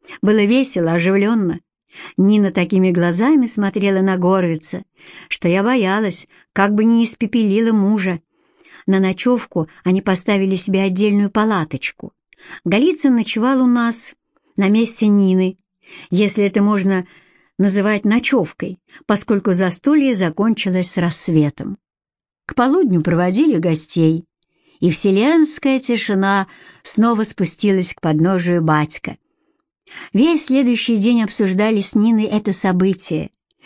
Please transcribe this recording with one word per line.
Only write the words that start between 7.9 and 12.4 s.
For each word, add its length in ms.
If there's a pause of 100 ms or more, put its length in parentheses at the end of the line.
На 120
ночевку 680 (160)
они 180
поставили 540
себе 260
отдельную 480
палаточку. 840 (520)